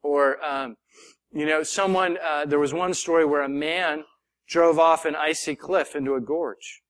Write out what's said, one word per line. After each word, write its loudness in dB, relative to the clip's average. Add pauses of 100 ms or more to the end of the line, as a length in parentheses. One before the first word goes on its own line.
Or, 2
um, -6 (560)
you -4
know, 2
someone, 0
uh, -4
there 2
was 0
one -2
story 2
where 2
a -4
man -4 (440)
drove 4
off 6
an -2
icy -4
cliff -2
into -2
a -2
gorge. -6